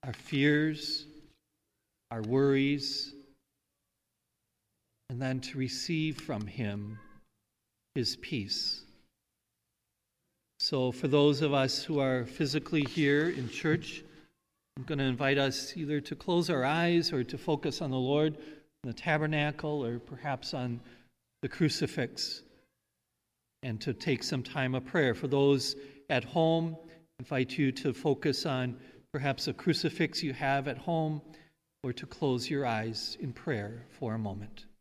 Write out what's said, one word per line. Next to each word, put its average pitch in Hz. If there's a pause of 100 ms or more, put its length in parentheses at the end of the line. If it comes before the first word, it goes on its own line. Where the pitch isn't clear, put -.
our 127
fears, 151 (1040)
our 117
worries, 135 (2000)
and 123
then 131
to -
receive 156
from 107
Him 104 (960)
His 143
peace. - (1800)
So 127
for 127
those 143
of 143
us 135
who 151
are 131
physically 147
here 147
in 131
church, - (720)
I'm 131
gonna 139
invite 135
us -
either 151
to 147
close 175
our 139
eyes 170
or 131
to -
focus 147
on 151
the 131
Lord 147
in -
the 117
tabernacle 151
or 117
perhaps 131
on 123 (640)
the 165
crucifix - (1200)
and 110
to 139
take -
some 127
time 131
of 127
prayer. 135
For -
those 139 (340)
at 127
home, 165
I - (300)
invite 131
you 135
to 131
focus 139
on 127 (360)
perhaps 139
a 139
crucifix -
you 143
have 139
at 139
home 156 (600)
or 123
to -
close 127
your 139
eyes 113
in 139
prayer 117
for 113
a 113
moment. 104 (160)